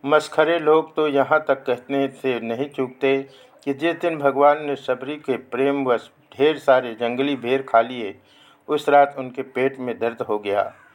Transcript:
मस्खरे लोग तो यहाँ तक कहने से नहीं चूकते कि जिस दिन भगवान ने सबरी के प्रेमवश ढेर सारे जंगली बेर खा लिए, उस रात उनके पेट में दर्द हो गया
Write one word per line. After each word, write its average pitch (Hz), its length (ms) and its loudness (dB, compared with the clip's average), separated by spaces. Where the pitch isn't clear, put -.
मस्खरे 156 540 2
लोग 156 360 2
तो 156 140 0
यहाँ 139 400 2
तक 139 160 -2
कहने 135 440 -4
से 131 320 -4
नहीं 117 300 -6
चूकते 135 580 -2
कि 139 100 -4
जिस 165 220 -2
दिन 165 220 -4
भगवान 143 460 2
ने 143 120 -4
सबरी 131 400 -6
के 139 200 -4
प्रेमवश 131 720 -2
ढेर 147 200 2
सारे 127 360 2
जंगली 123 420 -2
बेर 127 260 -2
खा 117 180 4
लिए, 120 400 -6
उस 151 200 -2
रात 143 300 6
उनके 127 240 -10
पेट 131 360 -2
में 123 200 -8
दर्द 117 240 -4
हो 107 160 -4
गया 101 360 -2